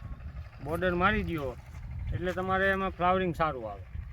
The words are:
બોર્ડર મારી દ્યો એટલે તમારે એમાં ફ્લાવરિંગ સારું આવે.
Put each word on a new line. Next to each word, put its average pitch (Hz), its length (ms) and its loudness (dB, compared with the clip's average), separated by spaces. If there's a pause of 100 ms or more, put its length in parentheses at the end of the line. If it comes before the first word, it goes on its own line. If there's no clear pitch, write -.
(640)
બોર્ડર 170 320 2
મારી 196 340 4
દ્યો 147 220 -2 (600)
એટલે 170 220 -2
તમારે 190 360 2
એમાં 190 280 2
ફ્લાવરિંગ 180 380 4
સારું 147 340 0
આવે. 98 160 -10 (280)